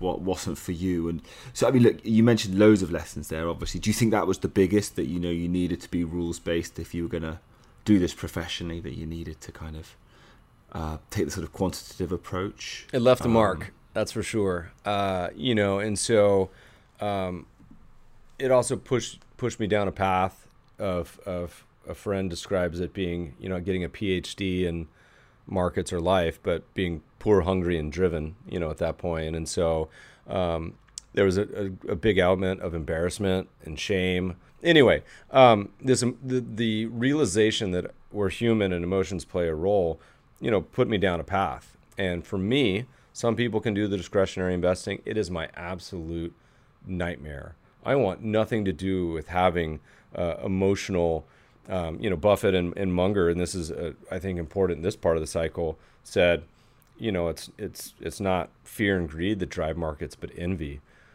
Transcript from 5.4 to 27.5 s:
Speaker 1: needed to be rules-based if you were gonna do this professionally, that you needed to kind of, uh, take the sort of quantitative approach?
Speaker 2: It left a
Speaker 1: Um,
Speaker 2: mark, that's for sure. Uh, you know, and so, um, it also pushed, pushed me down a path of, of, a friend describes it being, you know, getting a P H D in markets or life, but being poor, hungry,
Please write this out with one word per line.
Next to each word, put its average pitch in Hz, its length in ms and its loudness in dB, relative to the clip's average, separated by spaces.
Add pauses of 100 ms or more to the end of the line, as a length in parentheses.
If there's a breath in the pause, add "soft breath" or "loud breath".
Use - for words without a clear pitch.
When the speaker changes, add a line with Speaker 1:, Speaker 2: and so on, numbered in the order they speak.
Speaker 1:
needed 87 320 0
to - 100 -18
be 85 140 0
rules-based 85 760 -4
if - 140 -10
you 85 120 -4
were 82 40 -4
gonna 80 320 -6 (460 soft breath)
do 104 120 8
this 87 140 2
professionally, 85 680 -8
that 76 160 -10
you 80 100 -10
needed 80 340 -10
to - 100 -18
kind 78 240 -14
of, 78 220 -16 (760 soft breath)
uh, 78 260 -6 (100)
take 98 160 -2
the 73 60 -4
sort 85 140 -8
of 78 100 -12
quantitative - 580 -4
approach? - 800 -8
Speaker 2:
It 131 80 0
left 123 220 4
a - 20 -2
Speaker 1:
Um, 120 80 2
Speaker 2:
mark, 101 400 2 (220)
that's 107 180 -2
for 110 100 -4
sure. 95 500 -2 (120)
Uh, 98 500 -2
you 123 200 -2
know, 101 240 4
and 104 200 -2
so, 101 520 4 (500 soft breath)
um, 95 460 -4 (920)
it 131 120 0
also 123 260 4
pushed, - 440 -4 (180)
pushed 120 200 -4
me 110 80 -2
down 101 220 2
a 90 40 -2
path 95 540 0 (320)
of, 90 460 -4
of, 87 380 -8 (260)
a 87 60 -8
friend 95 340 -2
describes 87 520 -2
it 87 120 -6
being, 87 460 -4
you 101 100 -10
know, 92 120 -4
getting 92 240 -2
a 80 40 -4
P 98 220 -4
H 90 240 -2
D 92 320 -2
in 85 220 -6 (580 soft breath)
markets 90 460 -2
or 87 80 -2
life, 87 420 2
but - 320 -4
being 87 260 -2 (200)
poor, 104 220 6
hungry, 87 360 0